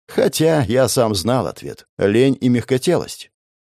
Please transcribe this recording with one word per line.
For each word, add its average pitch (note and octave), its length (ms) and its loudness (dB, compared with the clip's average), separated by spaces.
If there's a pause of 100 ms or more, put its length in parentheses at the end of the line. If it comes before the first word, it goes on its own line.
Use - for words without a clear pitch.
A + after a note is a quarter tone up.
Хотя D#3+ 540 0
я A#2+ 260 2
сам A2+ 260 0
знал G#2 320 -2
ответ. - 400 -14 (100)
Лень A#2+ 440 2
и B2+ 80 2
мягкотелость. C3+ 840 -2 (440)